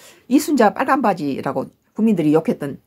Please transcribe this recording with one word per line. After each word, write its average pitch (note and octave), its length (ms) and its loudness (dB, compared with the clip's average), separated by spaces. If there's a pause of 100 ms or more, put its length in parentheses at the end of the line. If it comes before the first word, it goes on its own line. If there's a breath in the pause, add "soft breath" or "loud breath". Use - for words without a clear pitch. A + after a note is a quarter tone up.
(280 loud breath)
이순자 A#3+ 460 2
빨간 C4+ 280 0
바지라고 D3 640 -4 (280)
국민들이 F3 400 2
욕했던 D#3 540 -2